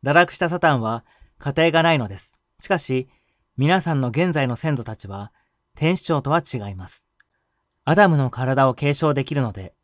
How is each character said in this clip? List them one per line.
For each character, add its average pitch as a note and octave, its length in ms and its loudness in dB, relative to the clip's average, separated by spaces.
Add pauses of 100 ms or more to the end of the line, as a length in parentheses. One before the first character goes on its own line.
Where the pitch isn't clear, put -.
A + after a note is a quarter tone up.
堕 C#3 80 0
落 F3 220 4
し - 40 -20
た F3 100 0
サ F3 120 -2
タ D#3+ 120 4
ン B2+ 80 2
は、 A2 240 -4 (360)
家 C#3+ 160 -6
庭 D#3+ 140 4
が D#3+ 120 2
な E3 120 4
い D3 40 0
の A#2 80 -2
で G2 120 -12
す。 - 200 -20 (220)
し - 80 -20
か F#3 100 2
し、 C3 300 -4 (480)
皆 D#3+ 240 2
さ E3 140 -2
ん C#3 60 0
の B2+ 80 0
現 E3 240 0
在 C#3+ 140 0
の A#2+ 100 -4
先 D#3 200 -2
祖 A#2 80 -6
た G#2+ 100 -12
ち - 140 -20
は、 G2+ 240 -12 (420)
天 E3 220 0
使 - 80 -10
長 D#3 160 0
と C3+ 100 -6
は E3 120 2
違 - 160 -10 (120)
い F#2+ 40 -12
ま F#2 140 -14
す。 - 160 -20 (800)
ア D#3 100 2
ダ G3+ 140 6
ム D#3 100 4
の C3 120 0
体 C3 380 2
を B2 60 0
継 C#3+ 180 -2
承 D3 220 0
で C3+ 100 -2
き D3+ 100 -8
る C#3+ 80 0
の A2 100 -4
で F#2+ 320 -14